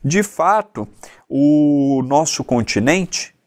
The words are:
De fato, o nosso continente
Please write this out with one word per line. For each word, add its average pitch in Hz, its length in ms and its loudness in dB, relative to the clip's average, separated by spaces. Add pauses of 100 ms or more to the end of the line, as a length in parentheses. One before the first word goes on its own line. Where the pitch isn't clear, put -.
De 175 200 0
fato, 196 640 -2 (420)
o 143 760 2
nosso 143 380 -2
continente 127 920 -2 (120)